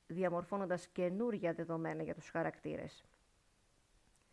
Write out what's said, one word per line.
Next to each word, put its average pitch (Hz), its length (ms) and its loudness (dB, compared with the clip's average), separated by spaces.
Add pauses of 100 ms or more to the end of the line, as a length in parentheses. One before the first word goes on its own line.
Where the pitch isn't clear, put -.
διαμορφώνοντας 175 800 0
καινούρια 185 640 2
δεδομένα 165 500 -2
για 156 120 -4
τους - 160 -14
χαρακτήρες. - 720 -2 (1300)